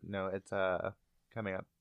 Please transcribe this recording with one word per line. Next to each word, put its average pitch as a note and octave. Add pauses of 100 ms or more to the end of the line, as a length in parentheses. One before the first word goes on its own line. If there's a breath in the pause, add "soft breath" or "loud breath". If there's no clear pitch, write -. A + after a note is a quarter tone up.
no, G2
it's, F#2+
uh, F#2+ (440)
coming G#2+
up. F#2 (160)